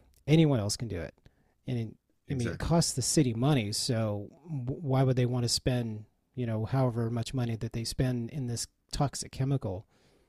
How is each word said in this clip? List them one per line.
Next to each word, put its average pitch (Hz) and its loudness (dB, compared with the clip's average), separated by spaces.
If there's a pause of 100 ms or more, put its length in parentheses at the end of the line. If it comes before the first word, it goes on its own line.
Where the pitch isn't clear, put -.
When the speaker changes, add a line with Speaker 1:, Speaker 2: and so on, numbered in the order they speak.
(280)
Speaker 1:
anyone 147 6
else 104 -2
can 123 -6
do 101 -6
it. 73 -8 (520)
And 127 -2
it, 113 -4 (420)
I 147 -4
mean, 127 -2
it 113 -2
Speaker 2:
Exactly. - -4
Speaker 1:
costs 165 4
the 123 -2
city 127 2
money, 120 2
so 107 -2 (200)
w-, 139 -6
why 135 2
would 131 4
they 123 4
wanna 120 0
spend, 113 -2 (320)
you 123 -2
know, 110 -2
however 120 2
much 117 -2
money 120 -2
that 113 -6
they 117 -4
spend 123 -2
in 135 -6
this 120 -6 (240)
toxic - -2
chemical? 131 -2 (420)